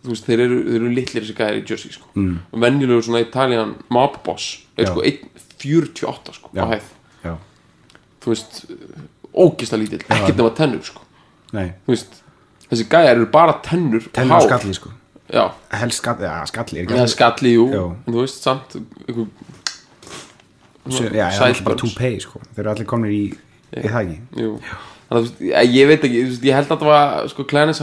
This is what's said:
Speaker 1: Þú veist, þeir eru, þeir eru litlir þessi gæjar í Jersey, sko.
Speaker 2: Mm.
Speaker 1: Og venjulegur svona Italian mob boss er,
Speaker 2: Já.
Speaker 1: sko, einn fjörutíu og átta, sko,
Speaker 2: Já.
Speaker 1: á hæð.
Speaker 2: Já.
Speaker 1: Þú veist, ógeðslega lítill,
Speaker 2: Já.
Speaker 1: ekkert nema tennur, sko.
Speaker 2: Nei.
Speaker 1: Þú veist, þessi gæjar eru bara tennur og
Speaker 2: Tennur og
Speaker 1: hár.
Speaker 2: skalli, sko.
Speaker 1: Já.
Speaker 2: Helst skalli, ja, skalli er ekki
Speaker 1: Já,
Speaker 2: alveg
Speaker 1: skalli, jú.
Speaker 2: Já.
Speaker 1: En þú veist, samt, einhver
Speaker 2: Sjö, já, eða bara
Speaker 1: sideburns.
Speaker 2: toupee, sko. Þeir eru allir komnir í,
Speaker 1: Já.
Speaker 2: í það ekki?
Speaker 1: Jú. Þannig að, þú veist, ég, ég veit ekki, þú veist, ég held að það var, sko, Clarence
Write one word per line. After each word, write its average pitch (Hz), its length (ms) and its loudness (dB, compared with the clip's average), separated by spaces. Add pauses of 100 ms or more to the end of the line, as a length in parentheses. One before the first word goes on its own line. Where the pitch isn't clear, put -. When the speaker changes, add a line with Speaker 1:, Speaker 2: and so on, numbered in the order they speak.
Speaker 1:
Þú 127 100 -8
veist, 110 160 -8
þeir 120 180 4
eru, 123 160 2
þeir 117 160 -2
eru 117 160 0
litlir 120 320 -4
þessi 110 120 -12
gæjar 107 200 -2
í 104 80 -6
Jersey, - 300 -10
sko. - 160 -20
Speaker 2:
Mm. 92 240 0 (100)
Speaker 1:
Og - 160 -6
venjulegur 123 440 2
svona 117 180 0
Italian 117 500 -2 (160)
mob 123 320 2
boss - 280 -8 (200)
er, 123 160 -2
Speaker 2:
Já. 92 60 -2
Speaker 1:
sko, 87 120 -4
einn - 500 -6
fjörutíu 147 540 -2
og 131 60 -6
átta, - 240 -18
sko, - 160 -20
Speaker 2:
Já. 95 100 -2
Speaker 1:
á - 40 0
hæð. 110 240 -6 (300)
Speaker 2:
Já. 85 120 -8 (840)
Speaker 1:
Þú 117 160 -2
veist, - 260 -8 (680)
ógeðslega 113 520 2
lítill, 98 220 -6
Speaker 2:
Já. - 160 -2
Speaker 1:
ekkert 95 180 0
nema 113 160 4
tennur, 143 320 -2
sko. - 160 -18 (480)
Speaker 2:
Nei. 98 160 -6 (140)
Speaker 1:
Þú 123 160 0
veist, - 240 -10 (520)
þessi 113 160 -2
gæjar 151 300 6
eru 113 100 2
bara 156 320 4
tennur 147 460 -2
og - 80 -20
Speaker 2:
Tennur 131 240 4
og 160 60 6
Speaker 1:
hár. 117 40 6
Speaker 2:
skalli, 98 300 0
sko. - 160 -16 (360)
Speaker 1:
Já. 107 180 2 (220)
Speaker 2:
Helst 117 340 -6
skalli, 113 240 -4
ja, 78 160 -6
skalli - 340 -10
er 87 80 -6
ekki 101 80 -4
Speaker 1:
Já, 123 80 2
Speaker 2:
alveg 113 140 2
Speaker 1:
skalli, 120 400 4
jú. 117 160 6
Speaker 2:
Já. 98 120 -2 (120)
Speaker 1:
En 117 180 -8
þú 117 80 0
veist, 131 220 -6
samt, 131 340 -4 (300)
einhver 117 200 -6 (1600)
Speaker 2:
Sjö, 131 200 -4 (100)
já, 98 140 0
eða 98 100 -4
bara 123 160 4
Speaker 1:
sideburns. 98 240 -2
Speaker 2:
toupee, 120 400 -4
sko. - 240 -18
Þeir - 160 -16
eru 104 140 -4
allir 110 120 -8
komnir 113 300 -2
í, 104 40 -2 (520)
Speaker 1:
Já. - 80 -10
Speaker 2:
í - 80 -4
það 120 140 -2
ekki? 87 140 -6 (200)
Speaker 1:
Jú. 113 140 -4 (100)
Þannig - 480 -18
að, - 60 -6
þú 117 80 4
veist, 120 180 -6
ég, 95 320 4
ég 135 160 8
veit 151 160 6
ekki, 120 160 0
þú 127 140 -2
veist, 120 100 -10
ég 135 140 4
held 143 160 0
að 156 80 -4
það 151 80 2
var, 143 420 4
sko, - 160 -10
Clarence 151 360 0